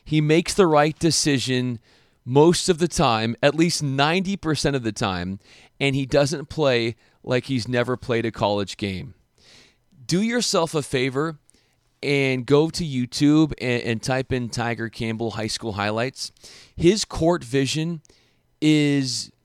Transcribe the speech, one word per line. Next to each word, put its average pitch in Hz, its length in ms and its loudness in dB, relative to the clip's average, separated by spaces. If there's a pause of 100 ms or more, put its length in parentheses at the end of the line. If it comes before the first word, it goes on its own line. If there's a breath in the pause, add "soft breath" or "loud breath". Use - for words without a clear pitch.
He 156 160 2
makes 156 320 2
the 190 140 6
right 151 320 4
decision 127 800 0 (440 soft breath)
most 156 460 4
of 175 80 0
the 165 100 0
time, 117 540 0
at 143 140 2
least 165 260 0
ninety 156 560 0
percent 147 380 -2
of 127 80 -4
the 110 80 -2
time, 95 480 -4 (400 loud breath)
and 139 160 0
he 139 100 -2
doesn't 143 440 0
play 120 460 0 (280 soft breath)
like 123 220 -2
he's 123 220 -2
never 120 300 0
played 117 280 -2
a 110 60 -4
college 101 460 -2
game." 95 380 -6 (920 soft breath)
Do 175 160 0
yourself 214 540 0
a 147 80 -2
favor 139 560 -4 (640 soft breath)
and 135 440 0
go 147 240 4
to 175 140 -6
YouTube 147 760 2
and, 120 220 0
and 113 200 -4
type 131 300 -2
in 120 160 -2
Tiger 113 400 -4
Campbell 113 420 -6
high 110 160 -6
school 113 260 -6
highlights. 107 600 -4 (420 loud breath)
His 190 300 2
court 160 400 0
vision 139 560 -2 (580 soft breath)
is 143 720 0 (140)